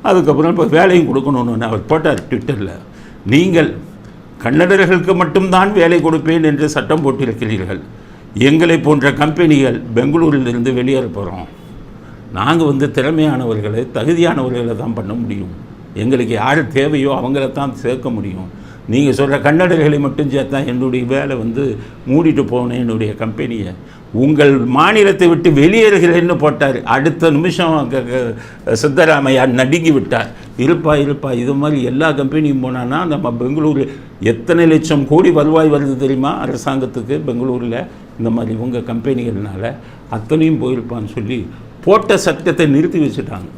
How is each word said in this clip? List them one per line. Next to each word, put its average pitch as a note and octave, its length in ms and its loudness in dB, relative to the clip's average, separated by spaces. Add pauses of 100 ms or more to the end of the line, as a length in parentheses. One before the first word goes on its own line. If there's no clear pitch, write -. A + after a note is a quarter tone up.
அதுக்கப்புறம் D#3 500 2
இப்ப E3 140 2
வேலையும் E3 500 4
கொடுக்கணும்னு B2 460 -2
அவர் A2+ 240 -4
போட்டார் D3+ 440 0
Twitter-ல, A2+ 400 -4 (560)
"நீங்கள் D#3+ 480 2 (720)
கன்னடர்களுக்கு F3+ 720 4
மட்டும்தான் F#3 580 2
வேலை E3+ 300 4
கொடுப்பேன் D#3+ 400 0
என்று D3 260 2
சட்டம் D3+ 360 -2
போட்டிருக்கிறீர்கள், A2+ 760 -4 (540)
எங்களை D#3+ 460 4
போன்ற C#3 340 2
கம்பெனிகள் D3 680 2 (140)
பெங்களூரிலிருந்து C3 760 2
வெளியேற B2+ 320 0
போறோம். F#2 420 -10 (880)
நாங்க D#3+ 300 0
வந்து C#3 240 2
திறமையானவர்களை, B2+ 1040 -2
தகுதியானவர்களை B2+ 840 0
தான் A2 180 -6
பண்ண G#2 200 -6
முடியும், G2+ 400 -6 (400)
எங்களுக்கு A#2+ 400 0
யாரு B2+ 340 0
தேவையோ C#3 440 0
அவங்கள C3 400 -2
தான் C#3 240 -6
சேர்க்க B2+ 340 -6
முடியும். F#2+ 580 -8 (200)
நீங்க C3+ 360 2
சொல்ற C#3 180 0
கன்னடர்களை D#3 580 2
மட்டும் C#3+ 300 -2
சேர்த்தா C3+ 360 -2
என்னுடைய B2 400 -2
வேலை C3+ 300 -2
வந்து A#2 420 -4 (300)
மூடிட்டு C#3+ 360 2
போனேன் B2 280 -2
என்னுடைய A2+ 440 -4
கம்பெனியை. A2+ 580 -6 (400)
உங்கள் C#3 440 4
மாநிலத்தை F3+ 680 4
விட்டு E3 240 4
வெளியேறுகிறேன்னு" F3 840 4
போட்டாரு. C#3 480 0
அடுத்த D3 460 2
நிமிஷம் D#3+ 600 0
க-, C3 120 -2
க-, A#2+ 320 -4 (320)
சித்தராமையா C3+ 840 2
நடுங்கி C#3 440 2
விட்டார். B2 400 0 (260)
"இருப்பா, D#3 380 2
இருப்பா, C#3+ 380 -2
இது A#2+ 200 -2
மாதிரி C#3+ 300 0
எல்லா C3+ 260 0
கம்பெனியும் C#3 540 0
போனான்னா B2+ 420 -4
நம்ம C3+ 340 -2
பெங்களூரு C#3 500 0 (300)
எத்தனை E3 460 2
லட்சம் D3+ 420 2
கோடி E3+ 240 4
வருவாய் D#3 400 4
வருது C#3 260 0
தெரியுமா C3+ 480 -2
அரசாங்கத்துக்கு C3 840 -4
பெங்களூர்ல? A#2+ 580 -4 (320)
இந்த A2+ 120 -2
மாதிரி A2+ 260 -2
உங்க A#2+ 220 -6
கம்பெனிகள்னால A2+ 960 -6 (360)
அத்தனையும் D#3 540 0
போயிருப்பான்னு" A#2+ 500 -6
சொல்லி A2+ 340 -6 (360)
போட்ட G3+ 340 2
சட்டத்தை E3 480 0
நிறுத்தி D3+ 340 2
வச்சுட்டாங்க. G#2+ 580 -4